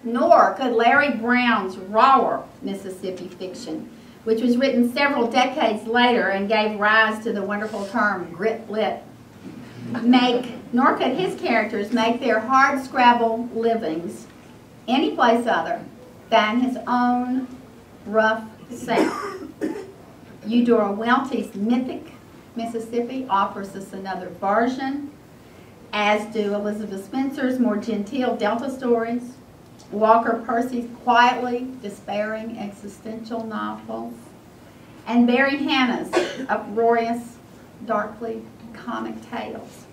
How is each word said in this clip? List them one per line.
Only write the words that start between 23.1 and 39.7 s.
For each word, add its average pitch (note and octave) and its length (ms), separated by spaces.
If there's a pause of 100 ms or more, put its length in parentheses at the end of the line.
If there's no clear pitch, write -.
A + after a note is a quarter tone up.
offers G3 460
us G3 160
another F#3+ 380
version, B3+ 840 (800)
as G#3 420
do G3+ 200
Elizabeth G#3 500
Spencer's C4 560
more G#3 180
genteel A3+ 580
Delta A3+ 360
stories, A#3 640 (580)
Walker A#3 540
Percy's A#3+ 420 (160)
quietly B3 640 (140)
despairing G#3+ 760
existential A3 880
novels, A3 680 (920)
and A#3+ 220
Barry C#4 300
Hannah's C4 560 (340)
uproarious, A#3 920 (480)
darkly A2 560 (320)
comic A3+ 420 (140)
tales. - 640